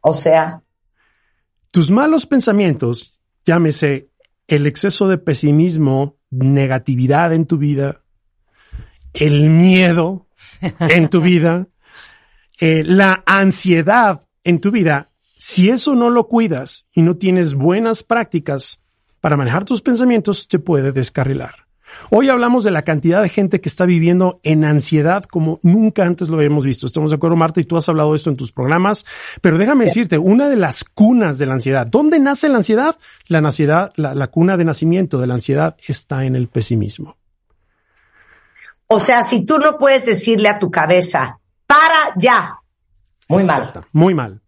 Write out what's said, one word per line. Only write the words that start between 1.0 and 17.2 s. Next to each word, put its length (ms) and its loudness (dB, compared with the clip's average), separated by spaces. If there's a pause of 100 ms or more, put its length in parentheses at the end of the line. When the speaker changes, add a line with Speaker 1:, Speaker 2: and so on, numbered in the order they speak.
Speaker 2:
Tus 200 0
malos 360 2
pensamientos, 960 -2 (240)
llámese 640 0 (400)
el 180 2
exceso 420 -2
de 100 0
pesimismo, 1000 0 (140)
negatividad 1000 0
en 140 0
tu 120 -2
vida, 440 -4 (1080)
el 380 2
miedo 800 2 (500)
en 300 0
tu 120 2
vida, 460 0 (480)
<laughs> 460 -20
eh, 240 0
la 420 2
ansiedad 960 2 (220)
en 160 0
tu 100 -2
vida, 400 -2 (260)
si 340 2
eso 260 0
no 140 2
lo 180 0
cuidas 640 -4
y 100 2
no 140 2
tienes 380 0